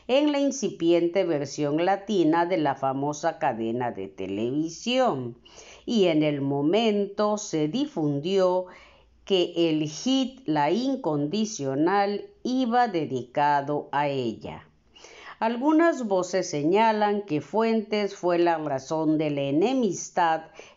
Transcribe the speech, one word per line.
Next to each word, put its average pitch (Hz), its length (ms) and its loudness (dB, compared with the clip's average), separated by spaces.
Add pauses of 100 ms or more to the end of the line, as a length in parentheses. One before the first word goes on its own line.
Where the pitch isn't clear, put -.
en 294 240 2
la 285 80 0
incipiente 175 880 2
versión 147 580 -2
latina 180 640 2
de 180 120 -2
la 143 180 0
famosa 147 640 -2
cadena 120 520 -2
de 95 160 -8
televisión, 131 1300 -2 (480)
y 214 200 2
en 156 180 4
el 147 160 0
momento 202 1000 0
se 156 300 -2
difundió 180 1000 0 (580)
que 170 440 2
el 156 180 0
hit 262 580 -2
La 151 260 0
Incondicional 196 1500 0 (180)
iba 247 460 0
dedicado 143 1040 -2
a 143 160 0
ella. 107 580 -6 (720)
Algunas 262 680 2
voces 185 420 0
señalan 208 720 2
que 151 180 -2
Fuentes 214 760 0
fue 175 240 0
la 170 180 4
razón 156 600 -2
de 151 120 0
la 143 120 -2
enemistad 175 1040 0 (340)